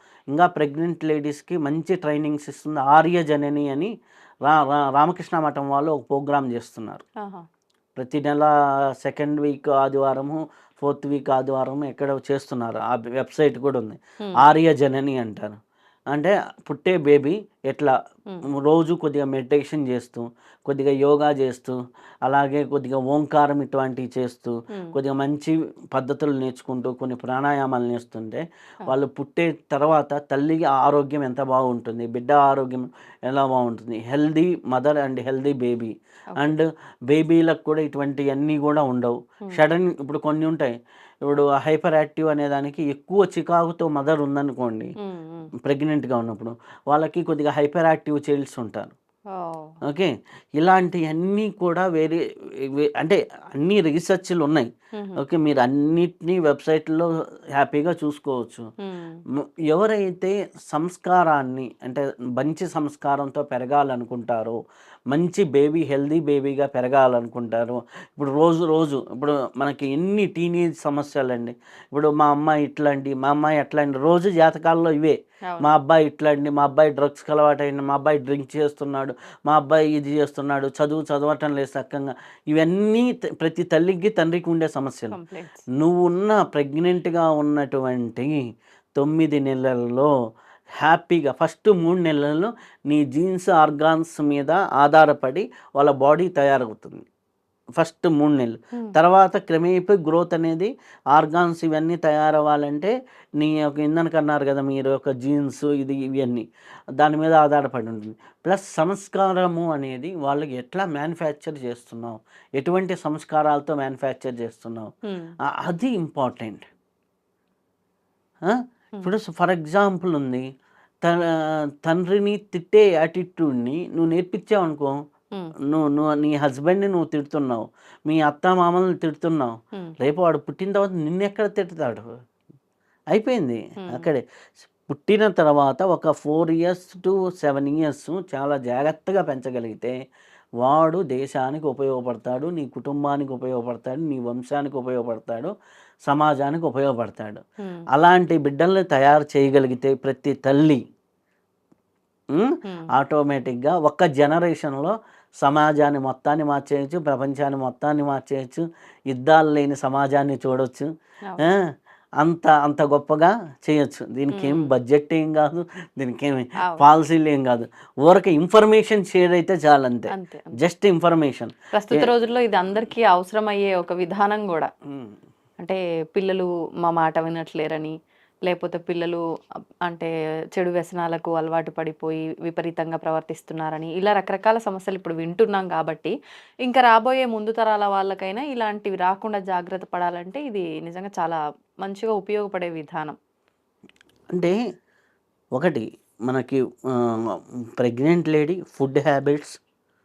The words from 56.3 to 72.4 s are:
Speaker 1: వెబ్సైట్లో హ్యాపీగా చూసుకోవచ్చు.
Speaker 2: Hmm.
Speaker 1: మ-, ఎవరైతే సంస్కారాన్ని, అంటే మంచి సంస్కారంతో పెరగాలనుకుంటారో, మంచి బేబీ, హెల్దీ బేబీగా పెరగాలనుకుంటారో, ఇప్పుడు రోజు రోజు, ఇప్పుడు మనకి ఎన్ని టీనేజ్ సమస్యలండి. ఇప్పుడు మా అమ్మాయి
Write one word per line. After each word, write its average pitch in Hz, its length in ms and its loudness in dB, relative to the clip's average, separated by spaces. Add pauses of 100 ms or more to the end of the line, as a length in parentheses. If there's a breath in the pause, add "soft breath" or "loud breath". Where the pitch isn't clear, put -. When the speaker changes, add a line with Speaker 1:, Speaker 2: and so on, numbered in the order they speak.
Speaker 1:
వెబ్సైట్లో 160 840 0 (260)
హ్యాపీగా 147 420 0 (120)
చూసుకోవచ్చు. 131 600 -6
Speaker 2:
Hmm. 170 720 -14
Speaker 1:
మ-, 147 260 -8
ఎవరైతే 190 880 0 (220)
సంస్కారాన్ని, 151 1080 0
అంటే 139 380 -4
మంచి 135 480 -4
సంస్కారంతో 143 720 -4
పెరగాలనుకుంటారో, 123 1200 -4 (420 soft breath)
మంచి 175 380 0
బేబీ, 147 380 2
హెల్దీ 143 380 0
బేబీగా 139 460 0
పెరగాలనుకుంటారో, 123 1120 0 (240 loud breath)
ఇప్పుడు 143 280 -8
రోజు 165 340 4
రోజు, 156 480 0
ఇప్పుడు 139 440 -2
మనకి 139 300 -4
ఎన్ని 185 400 0
టీనేజ్ 170 520 -2
సమస్యలండి. 135 720 -4
ఇప్పుడు - 560 -4
మా 151 180 4
అమ్మాయి 147 380 2